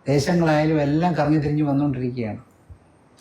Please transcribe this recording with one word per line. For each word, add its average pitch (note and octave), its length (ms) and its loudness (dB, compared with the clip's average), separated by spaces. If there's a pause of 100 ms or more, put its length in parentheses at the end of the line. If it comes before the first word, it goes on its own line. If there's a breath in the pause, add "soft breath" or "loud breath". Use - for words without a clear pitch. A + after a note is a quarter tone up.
ദേശങ്ങളായാലും D#3 760 2
എല്ലാം D#3 320 0
കറങ്ങി D3+ 280 2
തിരിഞ്ഞ് D3+ 240 -2
വന്നുകൊണ്ടിരിക്കുകയാണ്. B2+ 720 -4 (800)